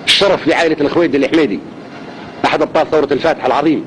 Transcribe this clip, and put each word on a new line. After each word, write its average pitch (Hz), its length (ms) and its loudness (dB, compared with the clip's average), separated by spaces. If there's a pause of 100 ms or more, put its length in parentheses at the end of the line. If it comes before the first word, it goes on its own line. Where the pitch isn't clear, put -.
الشرف 180 440 2
لعائلة 160 320 2
الخويلد 151 340 2
الحميدي، 139 460 2 (840)
أحد 147 180 0
أبطال 147 280 0
ثورة 147 220 2
الفاتح 143 320 0
العظيم 131 420 2